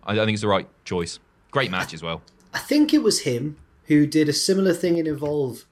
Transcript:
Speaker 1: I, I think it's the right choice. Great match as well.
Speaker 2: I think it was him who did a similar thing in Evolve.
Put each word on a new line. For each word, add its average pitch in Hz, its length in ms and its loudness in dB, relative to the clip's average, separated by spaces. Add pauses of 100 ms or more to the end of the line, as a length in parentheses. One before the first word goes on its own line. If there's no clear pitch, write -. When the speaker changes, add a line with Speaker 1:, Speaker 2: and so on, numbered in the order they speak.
Speaker 1:
I, 104 80 -4
I 107 120 2
think 107 60 2
it's 104 100 -2
the 107 60 0
right 95 200 2 (180)
choice. - 340 -6 (320)
Great 131 200 0
match 92 220 -4
as 78 80 -14
well. 82 200 -8 (320)
Speaker 2:
I - 60 -6
think 302 340 2
it 302 100 4
was 208 160 2
him 139 380 -4 (280)
who 147 220 4
did 151 220 2
a 147 40 2
similar 190 400 2
thing 170 240 0
in 160 80 -2
Evolve. 147 680 -4